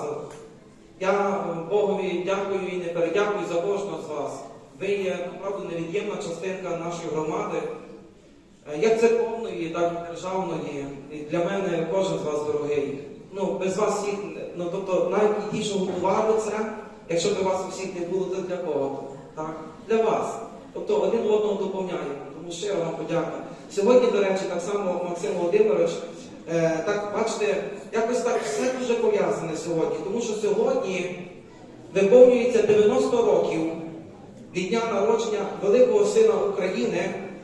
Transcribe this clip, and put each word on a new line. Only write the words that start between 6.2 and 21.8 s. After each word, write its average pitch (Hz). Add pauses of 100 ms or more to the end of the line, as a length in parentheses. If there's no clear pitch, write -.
нашої 170
громади, 156 (1160)
е, 151
як 220
церковної, 202
так 170
і 170
державної. 160 (260)
І 151
для 156
мене 175
кожен 190
з -
вас 147
дорогий. 147 (340)
Ну, 190
без 185
вас 208
всіх, 202 (400)
ну, 175
тобто, 185
навіть 208 (180)
і -
ті, 214
що 196
готували 196
це, - (580)
якщо 170
б 190
вас 185
усіх 175
не 170
було, 185
то 180
для 180
кого? 139 (320)
Так? 156 (320)
Для 220
вас. - (380)
Тобто, 202
один 226
одного 208
доповняємо. 180 (220)